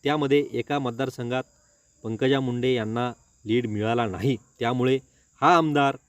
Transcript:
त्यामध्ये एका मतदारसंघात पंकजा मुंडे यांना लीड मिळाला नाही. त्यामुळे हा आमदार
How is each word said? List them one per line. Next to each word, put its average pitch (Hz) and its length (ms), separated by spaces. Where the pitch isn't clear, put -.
त्यामध्ये 143 480
एका 131 280
मतदारसंघात 127 640
पंकजा 131 360
मुंडे 127 340
यांना 117 400
लीड 120 220
मिळाला 110 380
नाही. 104 320
त्यामुळे 127 400
हा 170 160
आमदार 143 400